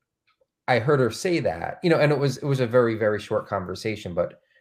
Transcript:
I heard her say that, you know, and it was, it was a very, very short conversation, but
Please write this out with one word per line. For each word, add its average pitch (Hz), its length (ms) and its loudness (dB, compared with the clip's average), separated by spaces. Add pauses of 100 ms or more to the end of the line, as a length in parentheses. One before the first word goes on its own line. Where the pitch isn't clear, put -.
(680)
I 127 120 4
heard 139 200 2
her 123 120 2
say 170 300 -2
that, 85 420 -4
you 175 80 4
know, 151 80 4
and 147 120 4
it 147 60 2
was, 139 200 0
it - 80 -8
was 139 140 0
a 123 60 0
very, 117 300 2
very 107 240 0
short - 260 -4
conversation, 95 720 -6
but 87 260 -4 (200)